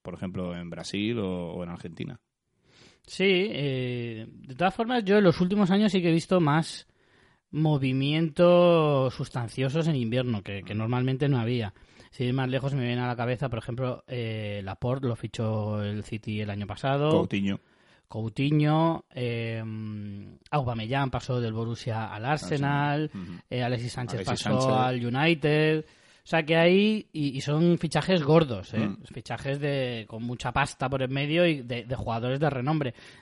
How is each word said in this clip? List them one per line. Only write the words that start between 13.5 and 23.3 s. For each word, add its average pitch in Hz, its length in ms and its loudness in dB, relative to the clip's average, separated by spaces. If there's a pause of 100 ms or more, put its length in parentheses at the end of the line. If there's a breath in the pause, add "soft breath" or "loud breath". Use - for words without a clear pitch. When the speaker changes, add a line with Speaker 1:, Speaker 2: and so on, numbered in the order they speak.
Speaker 2:
ejemplo, 123 480 -6
eh, 110 560 -6
Laporte 123 440 -4
lo 117 80 -2
fichó 107 640 -2
el 104 220 -4
City 107 380 -6
el 104 80 -4
año 101 180 -6
pasado. 139 420 0
Speaker 1:
Coutinho. 98 500 2 (480 soft breath)
Speaker 2:
Coutinho, 151 1080 0
eh, 117 500 -4 (880)
Aubameyang 123 600 -2
pasó 123 280 -4
del 113 140 -2
Borussia 113 600 -4
al 107 120 -10
Arsenal, 147 800 0
Speaker 1:
Arsenal. 151 80 -6 (200 loud breath)